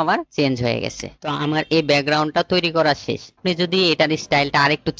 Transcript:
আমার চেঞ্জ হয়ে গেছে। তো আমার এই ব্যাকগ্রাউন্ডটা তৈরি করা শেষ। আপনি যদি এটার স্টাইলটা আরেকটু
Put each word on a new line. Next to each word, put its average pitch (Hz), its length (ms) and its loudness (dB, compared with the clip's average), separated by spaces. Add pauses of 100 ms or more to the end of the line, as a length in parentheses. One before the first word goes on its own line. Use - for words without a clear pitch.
আমার 190 160 0 (160)
চেঞ্জ 139 200 2 (100)
হয়ে 117 180 0
গেছে। 107 220 -10 (180)
তো 156 40 -8 (160)
আমার 156 200 -2 (120)
এই 160 140 4
ব্যাকগ্রাউন্ডটা 151 520 0 (100)
তৈরি 175 260 0
করা 156 160 4 (120)
শেষ। 113 160 -6 (180)
আপনি 185 120 -2 (100)
যদি 180 180 0 (140)
এটার 151 180 2 (120)
স্টাইলটা 143 420 0
আরেকটু 151 340 0